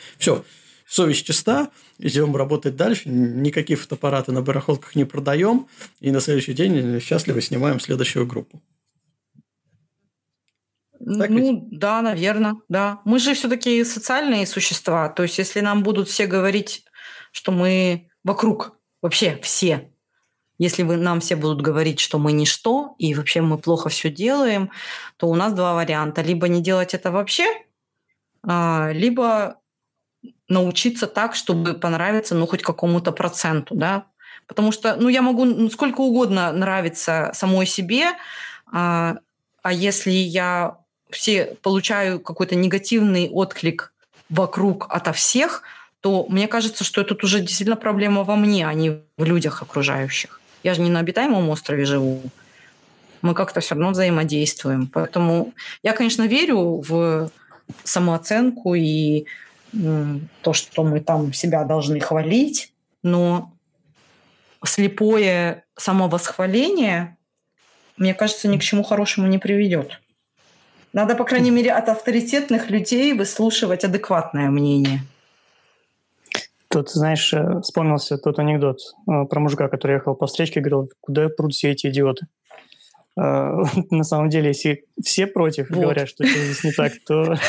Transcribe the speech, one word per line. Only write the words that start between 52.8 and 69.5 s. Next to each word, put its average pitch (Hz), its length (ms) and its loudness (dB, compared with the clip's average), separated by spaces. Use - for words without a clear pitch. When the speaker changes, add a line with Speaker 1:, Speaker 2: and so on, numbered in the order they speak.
Speaker 2:
Мы 170 120 2
как-то 180 260 -2
всё 160 140 -2
равно 165 160 0
взаимодействуем. 151 1000 0
Поэтому 165 600 0
я, 220 100 0
конечно, 226 340 0
верю 208 640 2
в 160 420 0
самооценку 180 920 2
и, 156 500 2
м, 156 540 -2
то, 139 100 0
что - 320 -2
мы 151 160 2
там 151 320 0
себя 160 320 0
должны 147 360 0
хвалить, 165 720 0
но 175 480 0
слепое 196 1000 2
самовосхваление, 190 1400 0
мне 185 160 2
кажется, 208 340 0
ни 202 100 4
к 147 40 -2
чему 202 200 2
хорошему 202 460 0
не 190 100 4
приведёт. 190 600 0